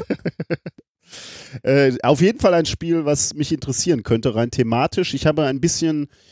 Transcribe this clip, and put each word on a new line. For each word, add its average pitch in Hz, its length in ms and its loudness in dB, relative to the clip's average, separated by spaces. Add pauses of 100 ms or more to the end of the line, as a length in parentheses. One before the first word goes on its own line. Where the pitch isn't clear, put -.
<laughs> - 40 -14 (1600)
Äh, 135 300 4 (100)
auf 143 180 4
jeden 220 200 4
Fall 190 140 4
ein 170 120 2
Spiel, 165 380 -2
was 147 300 -2
mich 147 180 -4
interessieren 143 500 -2
könnte, 113 320 0
rein 117 160 0
thematisch. 131 640 0
Ich 139 120 -2
habe 151 180 2
ein 135 160 -2
bisschen 156 480 -2 (240)